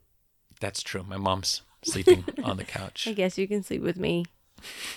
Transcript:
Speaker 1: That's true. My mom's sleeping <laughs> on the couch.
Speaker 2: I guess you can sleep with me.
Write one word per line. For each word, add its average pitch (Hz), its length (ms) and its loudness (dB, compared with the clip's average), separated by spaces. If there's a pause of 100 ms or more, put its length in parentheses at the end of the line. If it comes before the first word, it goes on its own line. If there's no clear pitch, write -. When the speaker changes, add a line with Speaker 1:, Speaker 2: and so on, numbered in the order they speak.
(600)
Speaker 1:
That's 101 220 -4
true. 95 200 -6
My 98 140 -8
mom's 95 460 0 (200)
sleeping 320 420 6 (100)
<laughs> 285 100 -6
on - 140 -2
the 98 60 -6
couch. - 440 -6
Speaker 2:
I 226 60 -2
guess 185 240 0
you 190 100 2
can 208 140 0
sleep - 180 -4
with 175 160 0
me. 175 300 0 (720)